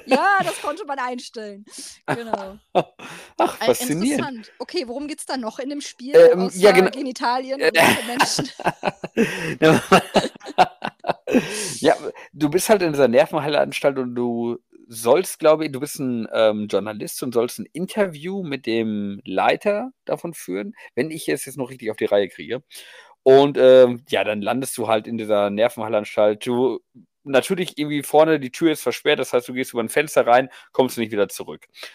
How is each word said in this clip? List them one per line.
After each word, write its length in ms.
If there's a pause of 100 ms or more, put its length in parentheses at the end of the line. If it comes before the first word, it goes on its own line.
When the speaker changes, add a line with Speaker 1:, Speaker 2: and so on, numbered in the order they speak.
Speaker 1:
Ja, 400
das 160
konnte 260
man 120
einstellen. 680 (480)
Genau. 460 (160)
Speaker 2:
<laughs> 100 (540)
Ach, 220
Speaker 1:
Äh, 60
Speaker 2:
faszinierend. 160
Speaker 1:
interessant. 760
Okay, 300
worum 200
geht's 180
da 100
noch 220
in 120
dem 100
Spiel, 340 (180)
Speaker 2:
Ähm, 60
Speaker 1:
außer 220
Speaker 2:
ja, 120
genau. 180
Speaker 1:
Genitalien 720
Speaker 2:
Äh, 80 (240)
Speaker 1:
und 120
Menschen? 440 (680)
Speaker 2:
<laughs> 640 (2000)
Ja, 160 (360)
du 180
bist 180
halt 140
in 100
dieser 160
Nervenheilanstalt 920
und 160
du 440 (300)
sollst, 520
glaube 260
ich, 60
du 80
bist 180
ein, 340
ähm, 360
Journalist 540
und 120
sollst 240
ein 140
Interview 720
mit 220
dem 580
Leiter 680 (140)
davon 300
führen, 400 (200)
wenn 160
ich 180
es 160
jetzt 140
noch 120
richtig 200
auf 60
die 80
Reihe 240
kriege. 340 (600)
Und, 360
ähm, 480
ja, 140
dann 180
landest 380
du 80
halt 220
in 100
dieser 320
Nervenheilanstalt. 960
Du, 320 (460)
natürlich 520
irgendwie 280
vorne, 340
die 140
Tür 180
ist 120
versperrt, 360
das 140
heißt, 160
du 40
gehst 200
über 100
ein 60
Fenster 400
rein, 200 (220)
kommst 260
nicht 140
wieder 180
zurück. 380 (280)